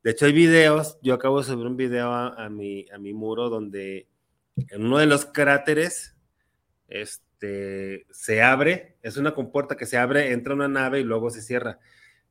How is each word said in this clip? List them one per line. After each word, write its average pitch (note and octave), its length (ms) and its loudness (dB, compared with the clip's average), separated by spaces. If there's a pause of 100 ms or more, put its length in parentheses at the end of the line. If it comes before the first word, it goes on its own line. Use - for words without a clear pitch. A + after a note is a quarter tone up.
De A2+ 80 2
hecho, B2+ 160 4
hay D3 60 6
videos, D#3 680 6
yo B2+ 140 2
acabo C3+ 240 2
de C3+ 80 -2
subir B2 200 -4
un B2 120 -6
video A#2+ 340 -2
a, A#2+ 320 -6
a G#2+ 60 -12
mi, G2+ 420 -10
a G2+ 60 -18
mi G2+ 160 -12
muro A2 340 -4
donde G2 600 -8 (600)
en G#2 160 -8
uno B2+ 140 2
de D#3 80 6
los C#3+ 180 4
cráteres D3 920 0 (720)
este, G2 1200 -12
se A2 320 -2
abre, C#3+ 600 2
es A2 140 -12
una D3 180 -2
compuerta C#3 420 -4
que B2 100 -10
se B2 120 -2
abre, C3 340 2
entra B2 220 -4
una C#3+ 140 0
nave C3+ 320 0
y B2+ 40 -2
luego A2+ 260 -2
se A2 120 -12
cierra. A#2+ 360 -6 (520)